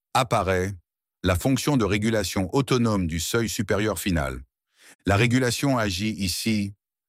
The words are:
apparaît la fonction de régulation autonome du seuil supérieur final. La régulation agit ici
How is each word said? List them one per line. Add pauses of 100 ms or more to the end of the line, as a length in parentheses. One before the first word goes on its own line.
(120)
apparaît (480)
la
fonction
de
régulation
autonome
du
seuil
supérieur
final. (640)
La
régulation
agit
ici (340)